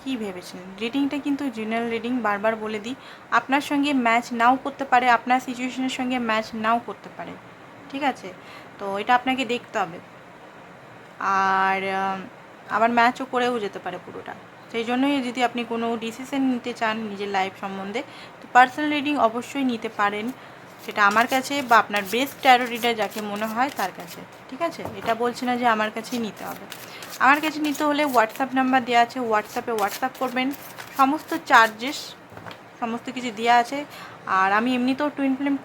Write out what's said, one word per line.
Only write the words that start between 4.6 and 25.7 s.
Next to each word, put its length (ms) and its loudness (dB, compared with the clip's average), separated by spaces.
পারে, 240 4
আপনার 300 4
সিচুয়েশনের 500 -4
সঙ্গে 300 -2
ম্যাচ 340 0
নাও 320 0
করতে 320 -12
পারে, 140 -10
ঠিক 120 -4
আছে? 300 -2
তো 180 -4
এটা 180 4
আপনাকে 300 0
দেখতে 340 -4
হবে। 200 -4
আর, 760 2
আম, 260 -2
আবার 220 4
ম্যাচও 340 4
করেও 340 0
যেতে 200 -6
পারে 260 -8
পুরোটা। 280 -12
সেই 120 -2
জন্যই 380 2
যদি 220 -2
আপনি 200 0
কোনো 340 -2
ডিসিশন 440 -4
নিতে 320 0
চান 240 0
নিজের 300 -6
লাইফ 340 -2
সম্বন্ধে, 400 -6
তো 120 -18
পার্সোনাল 360 6
রিডিং 280 0
অবশ্যই 460 0
নিতে 260 -2
পারেন, 420 -2
সেটা 200 2
আমার 220 6
কাছে 340 0
বা 160 6
আপনার 340 2
বেস্ট 300 -2
ট্যারো 240 6
রিডার 300 -2
যাকে 260 -4
মনে 240 -6
হয় 320 -2
তার 200 -2
কাছে, 240 -14
ঠিক 120 -12
আছে? 220 -4
এটা 180 -2
বলছি 300 -2
না 100 0
যে 120 0
আমার 240 2